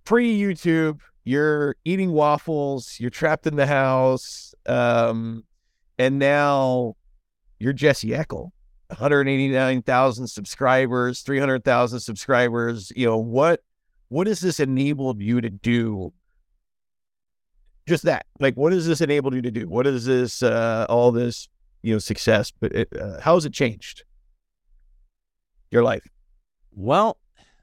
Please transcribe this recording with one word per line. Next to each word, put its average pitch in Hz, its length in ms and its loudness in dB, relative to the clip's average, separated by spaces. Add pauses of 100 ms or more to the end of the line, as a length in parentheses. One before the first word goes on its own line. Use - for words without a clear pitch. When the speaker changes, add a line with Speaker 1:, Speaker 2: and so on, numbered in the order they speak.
Speaker 1:
pre-YouTube, 196 960 0 (240)
you're 147 520 0 (100)
eating 185 260 0
waffles, 147 880 -2
you're 120 100 -6
trapped 156 380 -2
in 151 80 -2
the 139 120 2
house, 131 840 0 (120)
um, 117 800 0 (520)
and 131 220 2
now 139 760 2 (640)
you're 123 140 0
Jesse 135 360 2
Eckel, 151 420 -6 (380)
a 170 60 -14
hundred 139 320 2
eighty-nine 131 560 0
thousand 127 440 0
subscribers, 123 920 0
three 139 160 -4
hundred 131 260 0
thousand 123 360 2
subscribers. 117 960 -2
You 123 100 -2
know, 113 120 2
what, 127 460 0 (440)
what 160 180 -2
has 214 140 -2
this 175 200 -2
enabled 135 600 -2
you 117 200 0
to 113 80 -6
do? 107 640 -2 (1800)
Just 160 160 0
that, - 220 0 (140)
like, 135 160 2
what 151 180 2
has 170 140 0
this 156 140 0
enabled 143 340 0
you 127 80 -4
to 120 80 -4
do? 107 160 -6
What 113 180 0
is 127 200 0
this, 127 360 0
uh, 113 480 0
all 120 220 4
this, 120 360 -4 (360)
you 110 100 0
know, 107 60 0
success, 107 520 0
but - 220 -6
it, - 160 -2 (100)
uh, 98 200 -10
how 165 160 4
has 170 100 0
it 139 80 -8
changed - 500 -6 (1700)
your 117 140 4
life? 120 240 0 (640)
Speaker 2:
Well, 147 480 0 (440)